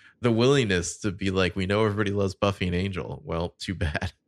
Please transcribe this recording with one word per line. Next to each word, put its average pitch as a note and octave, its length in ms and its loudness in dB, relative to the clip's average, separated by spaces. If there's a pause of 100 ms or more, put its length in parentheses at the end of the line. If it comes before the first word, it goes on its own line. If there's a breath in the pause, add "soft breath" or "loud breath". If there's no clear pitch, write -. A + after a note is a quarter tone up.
(220 soft breath)
the A#2 100 2
willingness A2+ 680 2
to G#2 120 -2
be F#2+ 200 -2
like, F#2 240 2
"We F#2+ 100 -2
know G#2 200 2
everybody G2+ 260 0
loves G2 240 0
Buffy G2 320 0
and F2 80 0
Angel. F2+ 500 -4
Well, E2+ 320 -4
too - 160 -8
bad." E2+ 400 -4 (140)